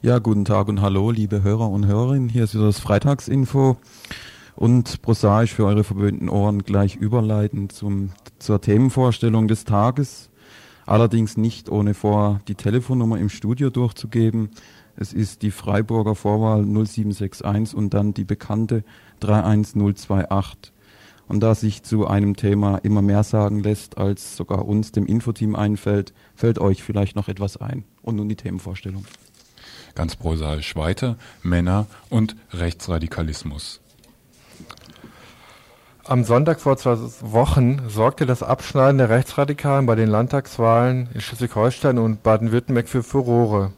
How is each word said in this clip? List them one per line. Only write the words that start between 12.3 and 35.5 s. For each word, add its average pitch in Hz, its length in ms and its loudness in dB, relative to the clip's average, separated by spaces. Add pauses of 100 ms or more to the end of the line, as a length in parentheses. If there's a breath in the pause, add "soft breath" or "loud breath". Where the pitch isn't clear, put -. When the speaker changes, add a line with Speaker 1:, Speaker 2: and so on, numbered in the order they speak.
Speaker 1:
die 107 60 -8
Telefonnummer 117 640 0
im 98 120 -2
Studio 123 420 -2
durchzugeben. 113 800 -2 (440 loud breath)
Es - 160 -8
ist - 300 -4
die 104 80 -2
Freiburger 107 640 -2
Vorwahl 107 480 0
null 104 240 0
sieben 104 280 -4
sechs 98 280 -8
eins 104 320 -2
und 101 220 -4
dann 101 180 0
die 98 120 -4
bekannte 107 580 -4 (360 soft breath)
drei 104 240 2
eins 107 300 2
null 101 220 2
zwei - 340 -2
acht. - 420 -4 (580 soft breath)
Und 104 120 0
da 110 140 4
sich 107 280 -4
zu 107 240 0
einem 101 300 2
Thema 101 400 2
immer 104 240 0
mehr 101 200 2
sagen 104 400 0
lässt, 104 360 -4
als 98 400 -4
sogar - 280 -4
uns, 104 280 -2
dem 104 120 0
Infoteam, 110 520 -2
einfällt, 104 560 -2 (220 soft breath)
fällt 117 220 0
euch 95 260 0
vielleicht 104 340 -2
noch 101 100 -4
etwas 98 300 -6
ein. 117 260 -8 (180)
Und 113 140 -6
nun 104 140 -4
die 107 80 -6
Themenvorstellung. 92 680 -10 (880 loud breath)
Speaker 2:
Ganz 82 220 -6
prosaisch 78 600 -4
weiter, 98 400 -2 (260 loud breath)
Männer 90 420 2 (240 loud breath)
und 110 280 0 (160)
Rechtsradikalismus. 82 1300 -6 (2250 loud breath)